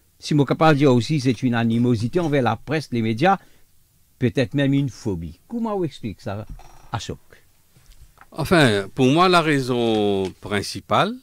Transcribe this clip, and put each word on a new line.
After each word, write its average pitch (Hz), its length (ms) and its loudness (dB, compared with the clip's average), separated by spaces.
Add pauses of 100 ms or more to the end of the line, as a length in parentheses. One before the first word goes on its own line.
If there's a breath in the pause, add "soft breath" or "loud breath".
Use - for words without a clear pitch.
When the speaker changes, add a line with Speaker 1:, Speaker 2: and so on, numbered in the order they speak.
(200)
Speaker 1:
si - 140 -4
mon 143 120 4
capable 156 320 2
dire 135 160 4
aussi, 123 260 0
c'est 123 240 -2
une 123 100 0
animosité 117 680 0
envers 147 220 0
la 113 140 0
presse, 143 360 -8
les 117 100 -2
médias, 120 360 0 (840 soft breath)
peut-être 123 360 -2
même 139 180 0
une 139 160 0
phobie. 85 580 -8
Comment 226 280 -6
on 190 80 -4
explique - 380 -10
ça, 104 240 -10 (460)
Ashok ? - 280 -10 (1120)
Speaker 2:
Enfin, 127 600 2
pour 131 140 2
moi, 170 220 4
la 175 120 4
raison 117 880 0 (120)
principale 107 800 -2